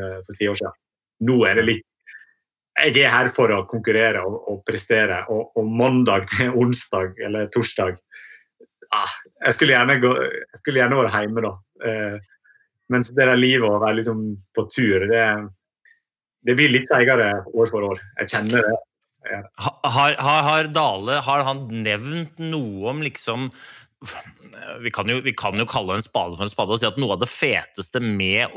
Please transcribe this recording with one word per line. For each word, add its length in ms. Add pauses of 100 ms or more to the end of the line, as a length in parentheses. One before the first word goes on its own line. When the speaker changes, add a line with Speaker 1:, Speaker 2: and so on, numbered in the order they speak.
Speaker 1:
eh, 240
for 140
ti 100
år 80
siden. 220 (500)
Nå 80 (100)
er 140
det 60
litt, 180 (960)
jeg 240
er 80
her 160
for 240
å 160
konkurrere 560
og, 140 (100)
og 160
prestere, 640
og, 260
og 140
mandag 640
til 240
onsdag 680
eller 300
torsdag, 460 (960)
ah, 200 (320)
jeg 100
skulle 220
gjerne 240
gå, 120 (120)
jeg 380
skulle 180
gjerne 180
vært 200
hjemme 260
da. 80 (320)
Eh, 320 (760)
mens 200
det 160
der 80
livet 320
å 120
være 200
liksom 240 (320)
på 120
tur, 400
det, 180 (1160)
det 120
blir 160
litt 160
seigere 640
år 180
for 220
år. 80 (200)
Jeg 140
kjenner 320
det. 80 (560)
Ja. 80 (240)
Speaker 2:
Ha-, 160 (160)
har, 240
har, 300
har 260
Dale, 500
har 220
han 160 (220)
nevnt 580
noe 480
om 140
liksom, 460 (1300)
vi 80
kan 180
jo, 140
vi 160
kan 180
jo 140
kalle 240
en 100
spade 300
for 100
en 60
spade 240
og 80
si 60
at 100
noe 160
av 80
det 80
feteste 720
med 540